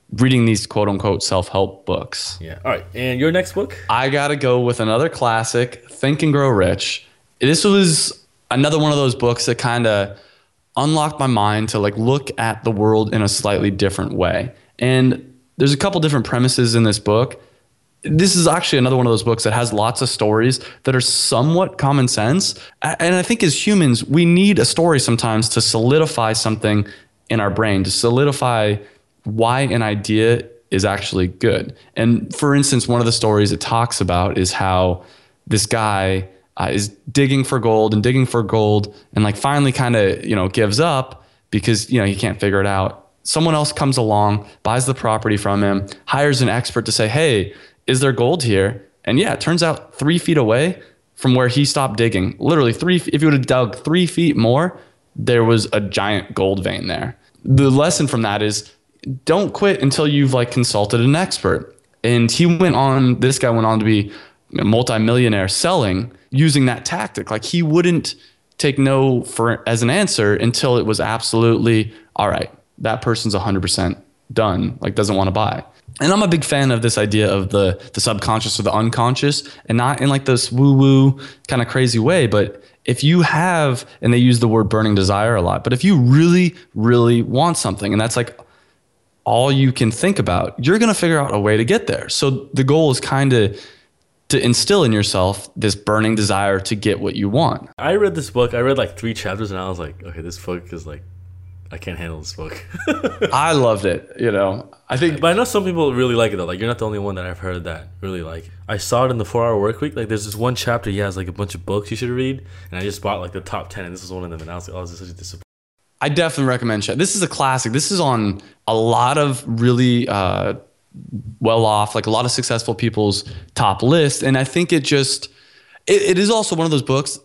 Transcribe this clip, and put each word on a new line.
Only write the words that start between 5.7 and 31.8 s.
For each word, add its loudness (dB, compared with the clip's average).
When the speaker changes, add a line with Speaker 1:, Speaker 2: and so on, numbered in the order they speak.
Speaker 1:
Think -2
and 2
Grow 4
Rich. 0
This 2
was 2
another 2
one 2
of 2
those 2
books 0
that -2
kinda 0
unlocked 0
my 0
mind 0
to, -4
like, 0
look 0
at -4
the 0
world 2
in 0
a 0
slightly 0
different -2
way. -2
And 0
there's 2
a -2
couple -2
different 0
premises 0
in 2
this 2
book. 0
This 2
is 2
actually 0
another 2
one 2
of 2
those 2
books -2
that 0
has -2
lots -2
of 0
stories 0
that 0
are 2
somewhat 0
common 2
sense. -2
A-, -4
and 2
I 2
think -2
as 0
humans, 2
we 2
need 4
a 2
story 2
sometimes 0
to -4
solidify 0
something -2
in 0
our 0
brain, 0
to -2
solidify 0
why 0
an 0
idea 0
is 0
actually -2
good. -2